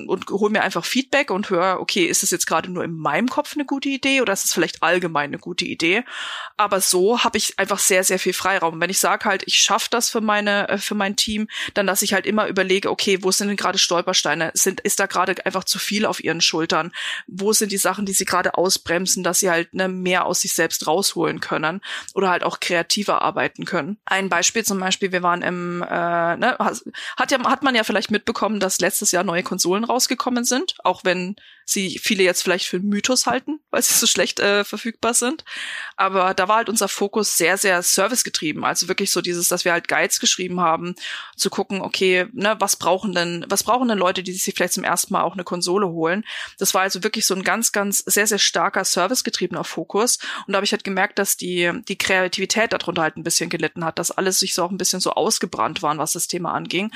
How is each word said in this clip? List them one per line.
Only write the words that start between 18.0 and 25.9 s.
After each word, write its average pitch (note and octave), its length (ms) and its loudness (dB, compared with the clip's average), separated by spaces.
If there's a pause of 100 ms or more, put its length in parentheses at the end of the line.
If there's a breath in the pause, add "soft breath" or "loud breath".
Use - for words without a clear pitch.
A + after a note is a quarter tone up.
die G3 80 -4
sie F#3+ 100 2
gerade F#3 340 0
ausbremsen, F3+ 680 0
dass E3+ 140 2
sie F#3+ 100 2
halt, E3+ 240 0
ne, F#3 160 0
mehr F#3 360 2
aus - 140 0
sich - 140 -2
selbst - 340 0
rausholen D#3+ 540 0
können D#3 400 -2 (320 loud breath)
oder F#3+ 160 2
halt F3 160 2
auch - 160 -2
kreativer F3+ 600 0
arbeiten D3+ 440 -2
können? E3 240 -2 (160)
Ein F#3+ 240 0
Beispiel F3+ 340 2
zum G3 160 0
Beispiel, F#3 320 -2
wir F3+ 120 0
waren F3 180 2
im, F3 400 -4
äh, E3+ 560 0